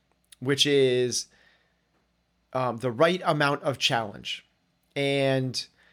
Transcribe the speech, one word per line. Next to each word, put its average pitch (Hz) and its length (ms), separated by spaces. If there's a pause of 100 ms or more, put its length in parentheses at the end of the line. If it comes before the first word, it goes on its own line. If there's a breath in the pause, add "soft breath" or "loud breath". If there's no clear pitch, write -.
(400)
which 135 260
is, 127 600 (1300 soft breath)
um, 123 260
the 127 120
right 165 340
amount 147 380
of 139 160
challenge. 110 640 (520)
And 135 680 (280 soft breath)